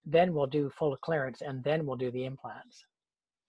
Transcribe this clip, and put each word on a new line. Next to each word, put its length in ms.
Then 300
we'll 120
do 220
full 280
clearance, 440
and 240
then 220
we'll 100
do 140
the 160
implants. 580